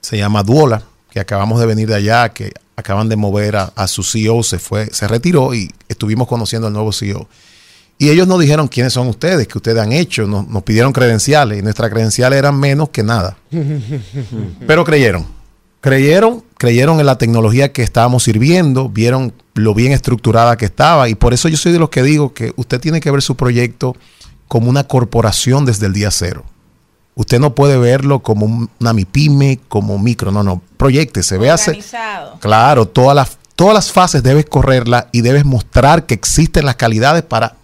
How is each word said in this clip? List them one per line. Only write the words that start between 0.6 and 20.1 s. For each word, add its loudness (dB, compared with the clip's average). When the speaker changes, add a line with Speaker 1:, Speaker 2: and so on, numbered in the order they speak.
Speaker 1:
que -8
acabamos -2
de 2
venir -2
de 0
allá, 0
que -14
acaban -4
de -2
mover -2
a, -4
a -4
su -6
C -4
E 0
O, 0
se -4
fue, -6
se -6
retiró 0
y -6
estuvimos -4
conociendo -4
al -6
nuevo -4
C -6
E -6
O. -14
Y 2
ellos 4
nos 2
dijeron, 2
"¿Quiénes -2
son -2
ustedes? -2
¿Qué -10
ustedes -2
han -2
hecho?". -2
Nos, -6
nos -6
pidieron 2
credenciales 0
y -6
nuestras -2
credenciales 0
eran 2
menos 0
que -4
nada. -2
Speaker 2:
<laughs> -8
Speaker 1:
Pero 2
creyeron, 0
creyeron, 2
creyeron 2
en 2
la 2
tecnología 2
que -4
estábamos 0
sirviendo, 2
vieron -2
lo 0
bien 2
estructurada 2